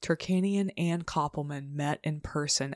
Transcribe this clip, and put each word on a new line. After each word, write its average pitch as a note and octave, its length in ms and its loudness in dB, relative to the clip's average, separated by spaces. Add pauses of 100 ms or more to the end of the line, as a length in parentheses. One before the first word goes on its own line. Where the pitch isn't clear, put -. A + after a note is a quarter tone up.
Turkanian F#3+ 760 2
and E3+ 280 0
Koppelman C#3+ 680 -2
met D3 300 0
in D3+ 160 -2
person C#3+ 560 -2